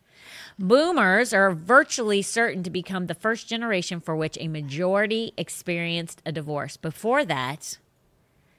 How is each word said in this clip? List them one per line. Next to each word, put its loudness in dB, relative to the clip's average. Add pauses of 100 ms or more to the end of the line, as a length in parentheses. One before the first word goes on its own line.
(580)
Boomers 4
are 6
virtually 4
certain -2
to -6
become -6
the -4
first -4
generation -4
for -4
which -4
a -6
majority -2
experienced -6
a -6
divorce. -8
Before -2
that, -6 (840)